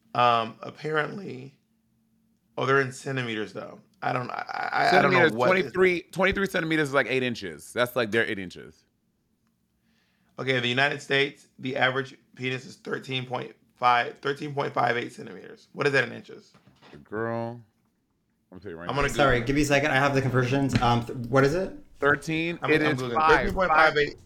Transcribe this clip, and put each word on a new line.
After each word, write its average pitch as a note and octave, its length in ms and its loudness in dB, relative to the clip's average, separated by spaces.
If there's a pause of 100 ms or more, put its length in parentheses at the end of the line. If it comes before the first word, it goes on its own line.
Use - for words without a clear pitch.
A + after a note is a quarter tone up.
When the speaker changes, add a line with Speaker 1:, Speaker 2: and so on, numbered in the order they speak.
(140)
Speaker 1:
um, A#2 460 4
apparently, D3 920 -8 (1040)
oh, B2+ 80 0
they're C3+ 140 4
in C3 120 -2
centimeters, A#2 600 -6
though. G#2 260 -14 (240)
I C3+ 100 -2
don't, B2+ 160 -4
I, - 160 -8 (280)
I, - 160 2
I - 140 6
don't - 100 4
know - 60 4
Speaker 2:
Centimeters, D#3+ 140 4
Speaker 1:
what B2 240 2
is F#3+ 60 0
Speaker 2:
twenty-three, F3+ 480 2
twenty-three F#3+ 380 0
centimeters D#3+ 400 0
is, C3 60 -2
like, C3 140 4
eight B2+ 140 0
inches. G2 500 -6
That's, A#2+ 220 0
like, A#2+ 160 -2
their A2+ 160 2
eight G2 140 -4
inches. D#2+ 440 -16 (1500)
Speaker 1:
Okay, C3 200 0
the A#2+ 100 0
United C#3 320 0
States, C#3 460 0 (140)
the C3 160 -6
average C3 400 -2 (180)
penis B2+ 320 -6
is - 100 -20
thirteen - 480 -8
point B2+ 300 -8 (220)
five, B2 440 2
thirteen C#3+ 320 -6
point C#3 220 -4
five B2 220 2
eight B2 160 -6
centimeters. G2 600 -18
What C3+ 140 0
is C#3+ 60 0
that C3 120 4
in A#2 80 -8
inches? - 400 -18 (520)
Speaker 2:
Girl. A#2 560 -6 (920)
I'm F2+ 60 -18
gonna F2+ 60 -20
tell G2+ 80 -12
you E2 40 -12
right F2 140 -10
Speaker 1:
I'm B2 40 -2
Speaker 2:
now. C#3+ 60 0
Speaker 1:
gonna C#3 140 0
Speaker 3:
Sorry, C3+ 220 4
Speaker 1:
Google. A#2+ 100 -2
Speaker 3:
give C3+ 100 0
me D3+ 60 4
a - 20 2
second. C#3+ 280 2
I - 20 2
have C3+ 200 2
the C3+ 60 2
conversions. B2+ 640 2
Um, A#2 240 2
th-, - 100 -8 (140)
what C3+ 120 4
is C#3 120 4
it? F#3+ 180 -4 (280)
Speaker 2:
Thirteen. D#3+ 600 0
Speaker 1:
I'm, C#3 100 0
Speaker 2:
It D3+ 120 4
Speaker 1:
I'm D3+ 60 2
Speaker 2:
is C3+ 120 0
Speaker 1:
Googling. B2 140 -4
Speaker 2:
five. D#3 240 6
Speaker 1:
Thirteen - 160 -2
point F3+ 160 2
five D#3 260 6
eight D3 140 2
Speaker 2:
Five. - 160 -14